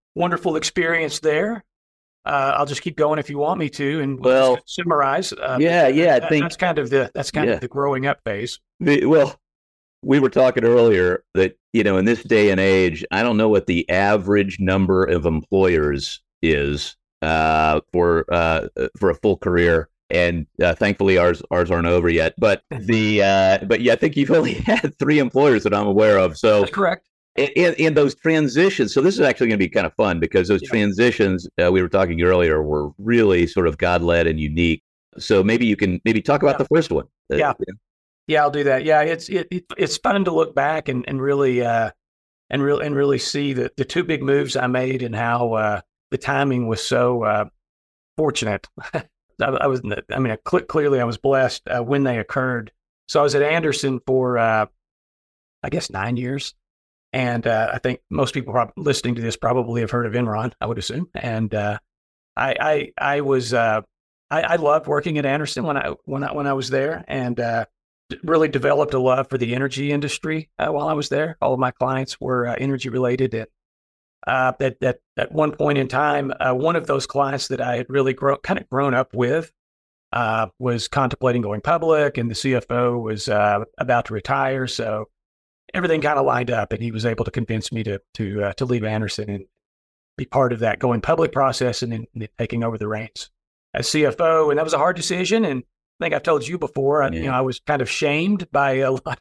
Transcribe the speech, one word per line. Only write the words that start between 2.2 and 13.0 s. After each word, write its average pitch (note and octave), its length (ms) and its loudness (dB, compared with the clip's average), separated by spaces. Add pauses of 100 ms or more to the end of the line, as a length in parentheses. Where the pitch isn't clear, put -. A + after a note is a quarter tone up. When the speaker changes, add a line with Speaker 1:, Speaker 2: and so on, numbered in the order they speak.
Speaker 1:
Uh, C#3 320 0
I'll C#3+ 100 0
just C#3 160 -8
keep D#3+ 140 -8
going D3+ 220 2
if C#3 120 -8
you C#3+ 80 -8
want D#3 200 0
me D#3 120 -4
to, C#3+ 300 -4
and C3+ 200 -4
we'll C3 120 4
Speaker 2:
Well, C3 240 4
Speaker 1:
just - 200 -12
summarize. D#3+ 560 0
Uh, C3 260 -4
Speaker 2:
yeah, E3 280 4
Speaker 1:
but C3+ 100 4
Speaker 2:
yeah, D#3+ 180 4
I B2+ 60 4
Speaker 1:
that, D#3+ 80 -6
Speaker 2:
think D3+ 160 2
Speaker 1:
that's - 120 -8
kind E3+ 220 -2
of B2+ 120 -4
the, C3+ 260 0
that's - 160 -8
kind D3 160 0
Speaker 2:
Yeah. A2+ 60 2
Speaker 1:
of - 60 -6
the B2 80 -8
growing C#3 380 -2
up C#3+ 180 -2
phase. A2 360 -8 (180)
Speaker 2:
The, D3 280 2
well, D3 300 4 (680)
we C#3 160 4
were C3 100 4
talking B2+ 340 4
earlier A2 600 4 (100)
that, F#2 220 2 (160)
you A2+ 100 4
know, G2 140 2
in F#2 80 2
this A2+ 180 2
day G#2 280 6
and F#2 100 2
age, F#2 500 4